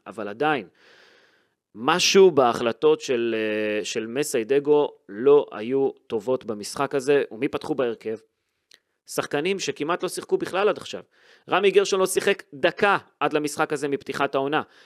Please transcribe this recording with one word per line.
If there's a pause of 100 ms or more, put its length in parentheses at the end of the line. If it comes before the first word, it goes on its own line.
אבל
עדיין, (1120)
משהו
בהחלטות
של,
אה,
של
מסיידגו (180)
לא
היו (180)
טובות
במשחק
הזה,
ומי
פתחו
בהרכב? (920)
שחקנים
שכמעט
לא
שיחקו
בכלל
עד
עכשיו. (480)
רמי
גרשון
לא
שיחק (100)
דקה (220)
עד
למשחק
הזה
מפתיחת
העונה. (240)